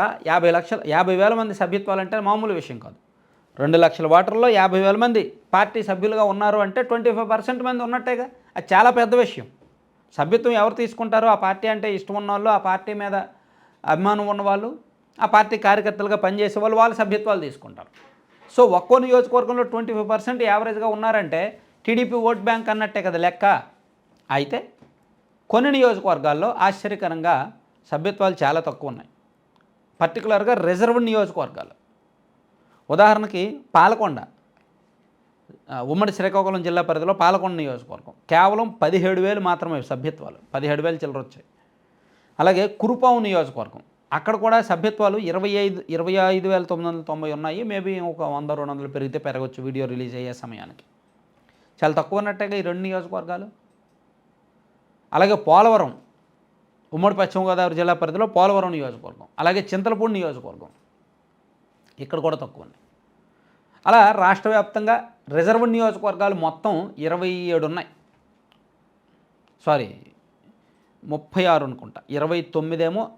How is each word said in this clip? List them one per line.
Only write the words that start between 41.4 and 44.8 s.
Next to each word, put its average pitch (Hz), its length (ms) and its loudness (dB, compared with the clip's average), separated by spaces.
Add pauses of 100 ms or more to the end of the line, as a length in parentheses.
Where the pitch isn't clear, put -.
అలాగే 185 280 4
కురుపాం 240 560 2
నియోజకవర్గం, 139 580 -4 (320)
అక్కడ 208 220 -2
కూడా 226 260 4
సభ్యత్వాలు 208 560 0